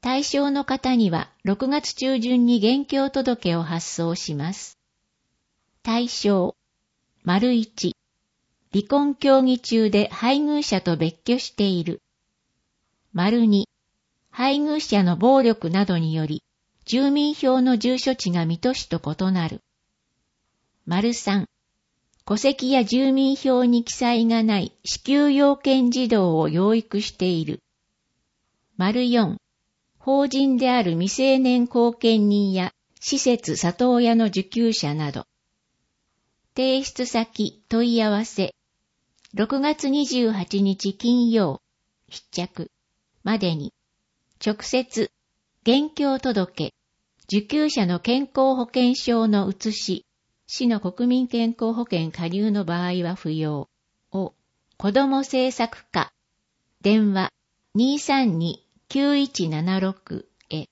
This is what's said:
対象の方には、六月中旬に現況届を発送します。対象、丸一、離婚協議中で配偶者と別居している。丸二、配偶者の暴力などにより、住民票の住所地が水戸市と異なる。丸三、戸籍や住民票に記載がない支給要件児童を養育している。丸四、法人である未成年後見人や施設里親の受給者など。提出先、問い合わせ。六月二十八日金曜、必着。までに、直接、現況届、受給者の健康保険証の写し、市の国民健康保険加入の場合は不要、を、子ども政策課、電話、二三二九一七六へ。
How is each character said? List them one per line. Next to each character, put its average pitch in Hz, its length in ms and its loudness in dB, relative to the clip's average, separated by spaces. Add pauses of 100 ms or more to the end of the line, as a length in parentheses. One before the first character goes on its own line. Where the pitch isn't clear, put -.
対 262 220 -2
象 285 280 0
の 277 140 -2
方 262 320 0
に 214 140 4
は、 - 200 -4 (140)
六 202 240 -2
月 294 240 -4
中 262 280 -2
旬 247 240 2
に 240 120 4
現 247 340 0
況 269 180 0
届 240 460 -2
を 165 80 -2
発 165 240 -6
送 170 260 -4
し 170 220 -8
ま 156 160 -6
す。 - 260 -14 (1040)
対 240 280 -2
象、 196 480 0 (680)
丸 196 300 2
一、 220 420 -2 (800)
離 202 120 0
婚 285 300 0
協 269 280 4
議 254 180 2
中 226 280 2
で 208 200 2
配 269 320 0
偶 294 200 0
者 196 200 -2
と 170 160 -2
別 165 260 -4
居 240 160 0
し - 120 -10
て - 180 -2
い 180 160 0
る。 170 160 -8 (1120)
丸 214 320 2
二、 202 240 2 (600)
配 277 320 -2
偶 302 180 -2
者 208 240 0
の 175 120 2
暴 254 280 4
力 220 260 0
な 190 160 2
ど 180 140 0
に 160 160 -2
よ 160 100 -2
り、 151 180 -8 (420)
住 269 260 0
民 294 240 0
票 254 260 2
の 254 160 4
住 247 220 -2
所 262 160 0
地 202 160 -4
が 170 160 0
水 165 140 -4
戸 254 120 0
市 - 140 -8
と 165 120 -4
異 175 320 -4
な 175 160 0
る。 - 140 -10 (1300)
丸 202 260 0
三、 202 340 -2 (800)
戸 208 120 -2
籍 269 340 0
や 262 120 4
住 254 280 2
民 269 240 2
票 254 280 0
に 240 200 2
記 - 100 -10
載 240 320 0
が 226 160 2
な 220 160 2
い - 260 -4
支 - 200 -8
給 285 260 2
要 285 260 4
件 262 360 2
児 247 160 -2
童 185 320 2
を 151 100 2
養 185 240 2
育 214 260 -2
し 208 120 -8
て - 160 -4
い 165 180 -2
る。 151 160 -8 (1120)
丸 214 320 0
四、 226 300 2 (600)
法 277 280 2
人 262 300 2
で 254 140 2
あ 247 100 2
る 175 120 0
未 175 160 0
成 269 280 2
年 247 300 2
後 233 260 2
見 226 340 2
人 202 260 2
や 185 200 -4 (260)
施 - 200 -4
設 240 360 0
里 214 360 0
親 240 240 4
の 226 100 4
受 190 200 -2
給 226 280 0
者 147 220 -2
な 151 160 -4
ど。 - 160 -12 (1300)
提 262 280 0
出 254 220 -6
先、 - 640 -4
問 233 260 2
い 226 60 2
合 214 80 0
わ 208 160 0
せ。 - 300 -4 (800)
六 240 260 -2
月 302 280 -2
二 285 180 0
十 247 240 0
八 196 320 -2
日 196 320 -2
金 240 340 2
曜、 202 320 0 (480)
必 - 220 -20
着。 175 400 -10 (520)
ま 214 140 -2
で 180 180 0
に、 143 180 -8 (720)
直 208 180 -2
接、 254 460 -4 (520)
現 285 360 2
況 269 220 0
届、 202 540 -4 (500)
受 208 200 -2
給 302 260 0
者 - 160 -2
の 175 160 -2
健 254 220 0
康 262 320 0
保 254 100 -4
険 247 300 0
証 226 340 0
の 202 180 2
写 196 240 -6
し、 - 340 -6 (400)
市 - 220 -4
の 220 140 0
国 190 260 -4
民 254 220 0
健 233 220 -2
康 226 200 -4
保 233 140 -4
険 165 260 -4
加 170 160 -8
入 202 240 -2
の 202 140 -2
場 175 200 -4
合 180 100 -4
は 175 200 -4
不 165 160 -6
要、 151 380 -4 (420)
を、 190 220 -6 (420)
子 202 160 -2
ど 269 160 4
も 269 120 0
政 262 360 -2
策 - 340 -6
課、 - 220 -4 (720)
電 208 320 2
話、 190 180 -2 (420)
二 262 240 0
三 269 400 0
二 165 300 -6 (220)
九 285 260 0
一 269 320 -2
七 170 320 -2
六 190 500 -8 (200)
へ。 156 220 -8